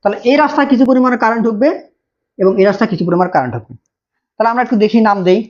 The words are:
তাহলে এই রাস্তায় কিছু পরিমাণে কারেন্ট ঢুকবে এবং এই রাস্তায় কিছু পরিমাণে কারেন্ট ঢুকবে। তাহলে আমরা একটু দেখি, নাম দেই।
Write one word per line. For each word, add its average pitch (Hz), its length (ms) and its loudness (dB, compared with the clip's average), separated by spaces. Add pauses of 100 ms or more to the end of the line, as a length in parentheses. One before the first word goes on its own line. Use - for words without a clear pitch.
তাহলে 208 120 -2 (140)
এই 285 120 4
রাস্তায় 285 280 -2
কিছু 262 200 2
পরিমাণে 254 320 2
কারেন্ট 226 240 -2
ঢুকবে 226 220 0 (680)
এবং 190 220 2
এই 190 80 4
রাস্তায় 202 240 -2
কিছু 180 160 -4
পরিমাণে 175 260 0
কারেন্ট 127 200 -2
ঢুকবে। 117 200 -12 (680)
তাহলে 220 120 2
আমরা 247 140 -2
একটু 247 160 -2
দেখি, 214 160 2 (100)
নাম 202 180 0
দেই। 185 120 4 (120)